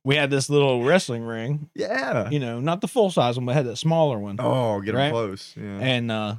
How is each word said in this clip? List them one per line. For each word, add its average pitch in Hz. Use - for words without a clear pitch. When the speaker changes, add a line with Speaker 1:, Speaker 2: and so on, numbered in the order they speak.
Speaker 1:
we 135
had 143
this 139
little 139
wrestling 131
ring. 117
Speaker 2:
Yeah. 208
Speaker 1:
You 143
know, 117
not 160
the 202
full 214
size 120
one, 127
but 123
had 143
that 110
smaller 156
one. 101
Speaker 2:
Oh, 120
get 107
'em -
Speaker 1:
Right? 139
Speaker 2:
close. 107
Yeah. 104
Speaker 1:
And, 120
uh, 107